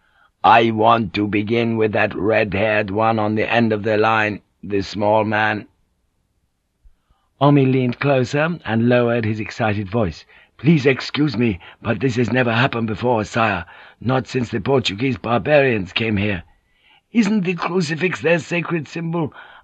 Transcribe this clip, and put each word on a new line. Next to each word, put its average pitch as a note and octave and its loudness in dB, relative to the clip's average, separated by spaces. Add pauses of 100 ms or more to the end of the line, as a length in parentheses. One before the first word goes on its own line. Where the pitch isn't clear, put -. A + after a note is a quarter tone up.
(440)
"I A#2 6
want A2 2
to G#2 -2
begin A2+ -2
with A2 0
that G#2 0
red-haired G#2+ 0
one A2 0
on G#2+ 0
the G#2+ -2
end A#2 2
of G#2 -2
the A2 0
line, G#2+ 0 (200)
the G2 -2
small G#2+ 0
man." G#2+ -2 (1700)
Omi C#3+ 6
leaned C3 0
closer C#3+ 0
and A2+ 0
lowered A#2+ 2
his G#2+ -2
excited G#2+ -4
voice. G2+ -2 (340)
"Please C#3 2
excuse C#3 0
me, A2 0 (220)
but A2 -2
this B2+ -2
has A#2 0
never B2 2
happened A#2 0
before, A2 -2
sire, G#2 -2 (340)
not B2+ -2
since B2 -4
the A2+ -4
Portuguese B2 0
barbarians A#2 0
came A2+ -2
here." G2 -4 (680)
"Isn't G#3+ 2
the F3 -2
crucifix E3 -4
their E3 2
sacred E3+ -4
symbol? E3 -6 (300)